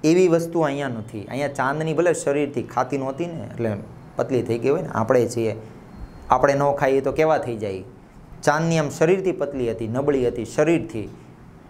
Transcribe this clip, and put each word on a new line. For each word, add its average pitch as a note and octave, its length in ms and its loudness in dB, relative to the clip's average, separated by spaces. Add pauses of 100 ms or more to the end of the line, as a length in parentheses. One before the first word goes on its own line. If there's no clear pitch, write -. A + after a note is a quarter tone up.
એવી F3+ 240 6
વસ્તુ E3 320 2
અહીંયા C#3+ 280 0
નથી. A2 360 -8
અહીંયા C3 240 -4
ચાંદની D3+ 460 -2
ભલે E3 200 4
શરીરથી C#3 500 0
ખાતી B2+ 340 -2
નહોતી C3+ 280 -4
ને, D#3+ 280 -10
એટલે A#2 240 -2 (380)
પતલી B2 260 0
થઈ A2+ 160 -2
ગઈ B2 120 0
હોય E3 120 2
ને, D#3 60 -6
આપણે A2+ 400 2
છીએ, A2+ 340 -2 (680)
આપણે C#3 240 4
ન C#3+ 180 2
ખાઈએ C3+ 300 2
તો C3+ 100 -2
કેવા D#3 260 2
થઈ B2 200 -4
જાય. F#2+ 260 -6 (600)
ચાંદની E3 340 2
આમ C#3+ 120 0
શરીરથી F#3 420 2
પતલી C3+ 400 -2
હતી, A2+ 160 -6
નબળી C3 400 2
હતી A#2 180 -2
શરીરથી, C3+ 640 0 (600)